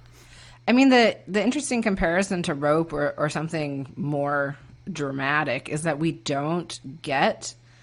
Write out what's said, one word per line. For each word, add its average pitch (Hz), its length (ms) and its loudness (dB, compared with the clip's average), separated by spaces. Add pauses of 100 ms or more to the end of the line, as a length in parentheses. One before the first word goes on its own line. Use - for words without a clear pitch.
(680)
I 214 40 4
mean, 269 180 6
the, 233 260 6 (100)
the 202 160 0
interesting 254 400 0
comparison 190 640 0
to 165 100 -2
Rope 151 380 2
or, 147 260 -2
or 151 100 0
something 147 680 -4
more 143 600 -2 (340)
dramatic 139 760 -2
is 151 140 -4
that 160 160 -2
we 160 140 0
don't 156 680 -4 (240)
get 156 520 -2 (280)